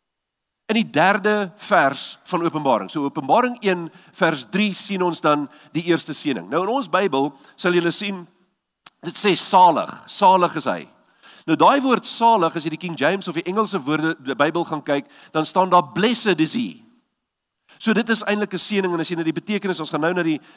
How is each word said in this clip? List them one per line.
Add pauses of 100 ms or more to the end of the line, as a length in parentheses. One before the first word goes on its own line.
(720)
In
die
derde
vers (160)
van
Openbaring.
So
Openbaring
een (260)
vers
drie
sien
ons
dan (260)
die
eerste
seëning.
Nou
in
ons
Bybel (320)
sal
julle
sien, (840)
dit
sê
salig, (160)
salig
is
hy. (720)
Nou
daai
woord
salig,
as
jy
die
King
James
of
die
Engelse
woorde,
die
Bybel
gaan
kyk, (240)
dan
staan
daar,
"Blessed
is
he." (1120)
So
dit
is
eintlik
'n
seëning
en
as
jy
na
die
betekenis,
ons
gaan
nou
na
die (180)